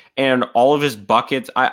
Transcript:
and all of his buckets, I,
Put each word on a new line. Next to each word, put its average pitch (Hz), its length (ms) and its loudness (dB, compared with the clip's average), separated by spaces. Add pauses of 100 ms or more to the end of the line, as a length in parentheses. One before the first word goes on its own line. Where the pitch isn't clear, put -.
(180)
and 131 280 0 (100)
all 131 180 4
of 147 80 0
his 139 140 -2
buckets, 113 600 -2
I, 123 180 0